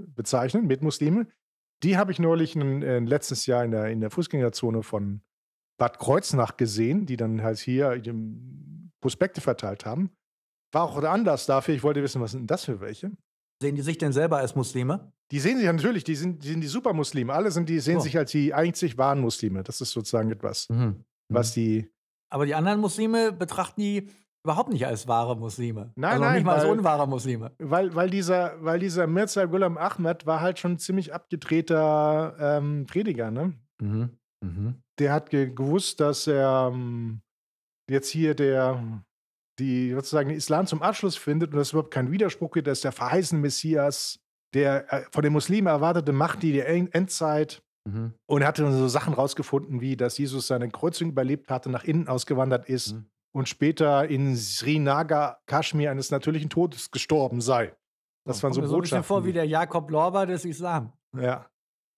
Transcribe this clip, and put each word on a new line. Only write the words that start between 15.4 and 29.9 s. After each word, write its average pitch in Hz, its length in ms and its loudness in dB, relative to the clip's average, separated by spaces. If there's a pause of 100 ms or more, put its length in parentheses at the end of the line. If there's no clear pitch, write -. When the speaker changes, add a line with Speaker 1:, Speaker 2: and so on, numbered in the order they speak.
Speaker 1:
sehen 220 160 2
sich 220 100 2
ja 170 60 4
natürlich, 165 320 0
die 160 120 -2
sind, 160 260 -4
die 139 60 -10
sind 160 140 -2
die 147 60 -4
Supermuslime. 151 640 -2
Alle 190 200 2
sind 165 160 -2
die, 165 100 0
sehen 156 200 2
Speaker 2:
So. 160 60 0
Speaker 1:
sich 151 140 -2
als 143 140 0
die 147 220 2
einzig 156 440 0
wahren 139 220 2
Muslime. 104 420 -2
Das - 180 -10
ist 123 120 -6
sozusagen 110 400 0
etwas, 101 360 -6
Speaker 2:
Mhm. 117 100 0
Mhm. 110 260 -2 (240)
Speaker 1:
was 120 240 0
die 110 380 0 (400)
Speaker 2:
Aber 143 160 0
die 143 80 0
anderen 196 260 2
Muslime 220 520 0
betrachten 180 480 -6
die 202 280 -2 (360)
überhaupt 185 280 0
nicht 131 140 -2
als 120 220 -4
wahre 120 280 0
Muslime. 113 600 -8
Speaker 1:
Nein, 143 160 0
Speaker 2:
Also 139 100 2
noch 139 60 4
Speaker 1:
nein, 151 80 4
Speaker 2:
nicht 165 80 2
mal 170 100 4
als 151 100 4
Speaker 1:
weil 156 80 4
Speaker 2:
unwahre 151 360 2
Muslime. 120 500 -4
Speaker 1:
weil, 165 360 0
weil 180 160 2
dieser, 175 540 0
weil 165 140 0
dieser 180 280 0
Mirza 190 400 2
Ghulam 175 320 2
Ahmad 170 480 -2